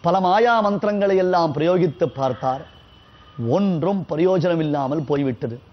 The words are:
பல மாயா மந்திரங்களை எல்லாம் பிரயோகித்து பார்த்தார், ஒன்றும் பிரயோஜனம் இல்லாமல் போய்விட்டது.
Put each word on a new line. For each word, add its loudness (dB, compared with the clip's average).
பல 0
மாயா 4
மந்திரங்களை 0
எல்லாம் 2
பிரயோகித்து 0
பார்த்தார், -4
ஒன்றும் 0
பிரயோஜனம் 2
இல்லாமல் -2
போய்விட்டது. -4